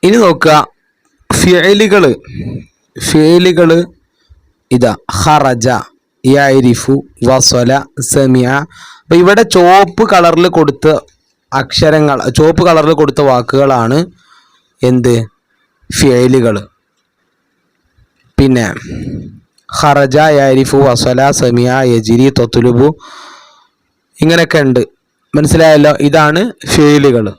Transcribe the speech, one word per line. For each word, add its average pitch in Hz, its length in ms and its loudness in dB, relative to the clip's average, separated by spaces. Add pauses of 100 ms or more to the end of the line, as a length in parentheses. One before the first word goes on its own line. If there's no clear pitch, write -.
ഇനി 202 140 2
നോക്കുക, 160 380 2 (720)
ഫിഅലുകൾ, 185 720 0 (1040)
ഫിഅലുകൾ 170 640 2 (1000)
ഇതാ, 123 220 0 (280)
ഖറജ, 131 460 0 (560)
യഅരിഫു, 135 720 2 (320)
വസല, 127 440 0 (300)
സമിഅ. 127 500 0 (520)
അപ്പൊ 165 120 -2
ഇവിടെ 190 260 2
ചുവപ്പ് 196 720 2
കളറിൽ 175 360 2
കൊടുത്ത 160 400 -2 (640)
അക്ഷരങ്ങൾ, 147 680 -2 (120)
ചുവപ്പ് 160 360 0
കളറിൽ 160 280 2
കൊടുത്ത 151 280 -2
വാക്കുകളാണ് 131 760 0 (840)
എന്ത്? 123 340 0 (760)
ഫിഅലുകൾ. 123 680 0 (1800)
പിന്നെ 127 300 0 (1000)
ഖറജ, 143 480 0
യഅരിഫു, 139 600 2
വസല, 131 540 0
സമിഅ, 123 500 -2
യജ്രി, 117 480 0
തത്ലുബു, 120 580 0 (1300)
ഇങ്ങനെയൊക്കെ 160 420 0
ഉണ്ട്. 127 220 0 (520)
മനസ്സിലായല്ലോ? 151 680 2
ഇതാണ് 151 420 0 (260)
ഫിഅലുകൾ. 139 580 2 (140)